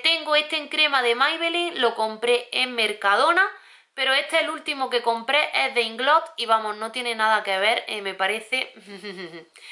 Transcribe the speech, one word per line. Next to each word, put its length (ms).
tengo 320
este 200
en 120
crema 340
de 140
Maybelline, 640
lo 160
compré 560
en 240
Mercadona, 680
pero 200
este 220
es 60
el 80
último 380
que 140
compré, 500
es 220
de 80
Inglot 540
y 100
vamos, 300
no 160
tiene 240
nada 260
que 160
ver, 300
eh, 140
me 120
parece 600
<laughs> 760